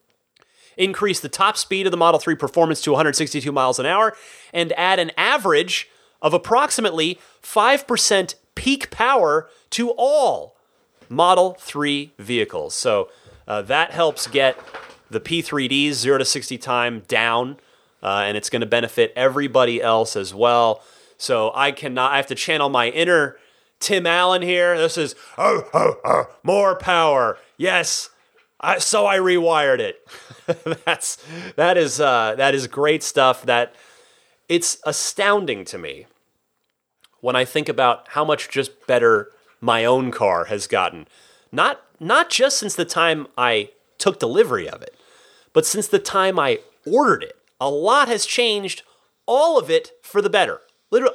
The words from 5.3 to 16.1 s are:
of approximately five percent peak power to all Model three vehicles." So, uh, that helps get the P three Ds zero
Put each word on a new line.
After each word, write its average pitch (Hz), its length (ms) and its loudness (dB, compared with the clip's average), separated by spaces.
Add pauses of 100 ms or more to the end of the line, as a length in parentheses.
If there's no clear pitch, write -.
of 156 140 2
approximately 180 840 0 (220)
five 269 460 2
percent 196 480 0 (200)
peak 277 360 -4
power 180 580 2 (220)
to 233 260 -2
all 233 600 0 (520)
Model 180 500 4
three 143 640 -4
vehicles." 101 560 -4
So, 104 340 0 (380)
uh, 104 140 -4
that 143 280 0
helps 151 380 -2
get 135 280 2 (540)
the 110 80 -6
P 165 240 -4
three 143 240 -4
Ds 139 300 0
zero 123 220 2